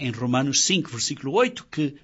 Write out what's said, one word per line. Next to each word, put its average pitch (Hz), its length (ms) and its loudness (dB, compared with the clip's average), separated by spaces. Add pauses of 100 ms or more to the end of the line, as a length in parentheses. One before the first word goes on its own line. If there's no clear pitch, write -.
em 120 60 0
Romanos 127 500 2
cinco, 185 300 2
versículo 135 420 -4
oito, 247 380 0
que 147 320 0